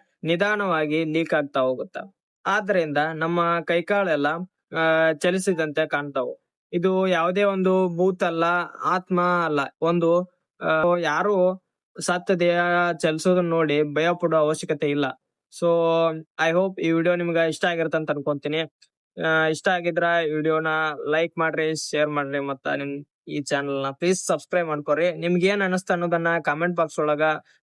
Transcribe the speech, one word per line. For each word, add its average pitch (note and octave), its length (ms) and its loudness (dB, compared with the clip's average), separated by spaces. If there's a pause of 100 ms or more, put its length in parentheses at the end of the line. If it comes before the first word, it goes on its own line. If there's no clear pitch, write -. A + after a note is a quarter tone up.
(240)
ನಿಧಾನವಾಗಿ E3+ 800 0
ಲೀಕ್ D#3+ 300 -2
ಆಗ್ತಾ C#3+ 260 0
ಹೋಗುತ್ತೆ. C3 540 -4 (320)
ಆದ್ರಿಂದ F#3 520 0 (160)
ನಮ್ಮ E3+ 460 0
ಕೈಕಾಲೆಲ್ಲ, E3+ 640 0 (520)
ಆ, D#3+ 340 4
ಚಲಿಸಿದಂತೆ D#3+ 760 0
ಕಾಣ್ತಾವು. C#3 540 -4 (320)
ಇದು F#3 340 0
ಯಾವುದೇ F3+ 380 0
ಒಂದು F#3 520 2
ಭೂತ F#3 280 0
ಅಲ್ಲ, E3 200 0 (400)
ಆತ್ಮ F3+ 360 0
ಅಲ್ಲ. F3 400 0 (200)
ಒಂದು, E3+ 540 2 (260)
ಆ, D#3+ 380 2
ಯಾರು F3+ 680 0 (360)
ಸತ್ತ F3+ 300 -2
ದೇಹ F3 300 2 (400)
ಚಲಿಸೋದನ್ನ E3+ 500 2
ನೋಡಿ D3+ 320 2
ಭಯ D3+ 260 0 (120)
ಪಡೋ D#3+ 160 2
ಅವಶ್ಯಕತೆ D3+ 540 0
ಇಲ್ಲ. C#3+ 300 -2 (420)
So, F3 40 2 (800)
I E3 40 2
hope F#3 280 0
ಈ E3 100 0
ವಿಡಿಯೋ E3 260 2
ನಿಮ್ಗೆ E3+ 320 0
ಇಷ್ಟ D#3 160 -4
ಆಗಿರುತ್ತೆ E3 340 0
ಅಂತ D#3 120 -4
ಅನ್ಕೊಂತೀನಿ. D3 480 -4 (680)
ಆ, D#3+ 220 2
ಇಷ್ಟ D#3+ 220 -2
ಆಗಿದ್ರ E3+ 360 0 (220)
ಈ D3+ 40 -2
ವಿಡಿಯೋನ D#3 360 0 (440)
ಲೈಕ್ E3 280 -2
ಮಾಡ್ರಿ, D#3 520 -2
ಶೇರ್ D3+ 180 0
ಮಾಡ್ರಿ, C#3+ 320 -4
ಮತ್ತ C#3 280 -6
ನಿಮ್ C#3+ 360 -6 (240)
ಈ D3+ 140 -6
ಚಾನೆಲ್ C#3 400 -2
ನ C#3 80 -4
ಪ್ಲೀಸ್ F3 340 -2
ಸಬ್ಸ್ಕ್ರೈಬ್ E3+ 440 -2
ಮಾಡ್ಕೊರಿ. D3+ 440 0
ನಿಮ್ಗೆ E3+ 340 0
ಏನ್ G3+ 160 0
ಅನಿಸ್ತ F#3 300 -2
ಅನ್ನೋದನ್ನ E3+ 460 0
ಕಾಮೆಂಟ್ D#3+ 380 -2
ಬಾಕ್ಸ್ E3 220 -2
ಒಳಗ D3+ 240 0 (400)